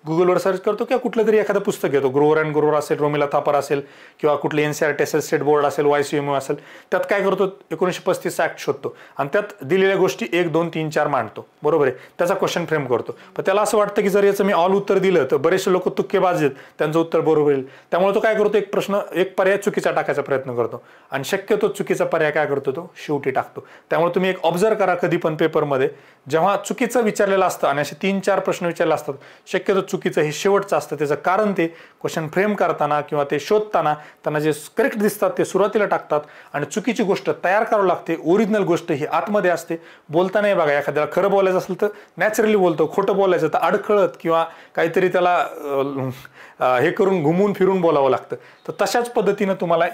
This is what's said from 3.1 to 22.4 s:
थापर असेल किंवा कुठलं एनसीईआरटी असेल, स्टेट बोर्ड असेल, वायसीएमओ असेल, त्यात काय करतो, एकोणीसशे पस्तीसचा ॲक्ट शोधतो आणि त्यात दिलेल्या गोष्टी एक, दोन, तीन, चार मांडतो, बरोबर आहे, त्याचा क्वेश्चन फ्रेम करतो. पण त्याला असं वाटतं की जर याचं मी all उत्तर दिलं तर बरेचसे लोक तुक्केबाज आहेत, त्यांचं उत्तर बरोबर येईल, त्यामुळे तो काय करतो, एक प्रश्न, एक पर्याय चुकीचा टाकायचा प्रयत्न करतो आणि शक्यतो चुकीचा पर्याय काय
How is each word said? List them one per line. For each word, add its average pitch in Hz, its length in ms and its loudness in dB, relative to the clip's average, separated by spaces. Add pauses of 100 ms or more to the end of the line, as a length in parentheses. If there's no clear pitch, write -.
थापर 147 220 0
असेल 143 280 0 (380)
किंवा 147 160 2
कुठलं 147 240 -2
एनसीईआरटी 151 420 0
असेल, 147 180 0
स्टेट 143 220 -2
बोर्ड 147 240 4
असेल, 143 200 0
वायसीएमओ 143 480 0
असेल, 139 220 -4 (340)
त्यात 185 200 0
काय 202 120 0
करतो, 190 360 0 (120)
एकोणीसशे 175 300 -2
पस्तीसचा 180 440 -2
ॲक्ट 156 140 -6
शोधतो - 380 -6 (220)
आणि 143 140 -4
त्यात 202 320 -4
दिलेल्या 190 320 2
गोष्टी 180 360 0
एक, 170 200 0
दोन, 165 160 0
तीन, 160 220 -4
चार 151 180 0
मांडतो, 117 400 -4 (140)
बरोबर 147 240 2
आहे, 123 100 0 (220)
त्याचा 180 160 0
क्वेश्चन 180 300 -2
फ्रेम 151 220 -2
करतो. 123 320 -2 (180)
पण 147 100 -8
त्याला 196 160 2
असं 208 160 0
वाटतं 208 240 0
की 190 60 2
जर 202 160 2
याचं 202 200 2
मी 196 80 2
all 175 220 2
उत्तर 196 240 2
दिलं 180 320 4
तर 151 60 2
बरेचसे 180 360 2
लोक 180 260 0
तुक्केबाज 180 420 0
आहेत, 143 100 2 (280)
त्यांचं 156 220 0
उत्तर 165 200 0
बरोबर 151 300 4
येईल, 135 180 0 (220)
त्यामुळे 190 240 2
तो 214 60 2
काय 220 140 2
करतो, 208 240 2
एक 196 140 -4
प्रश्न, 196 260 -2 (140)
एक 180 260 -2
पर्याय 190 180 4
चुकीचा 190 340 -2
टाकायचा 143 320 -2
प्रयत्न 135 340 -4
करतो 117 280 -4 (260)
आणि 139 140 -6
शक्यतो 208 440 -2
चुकीचा 170 360 -2
पर्याय 156 260 0
काय 151 160 0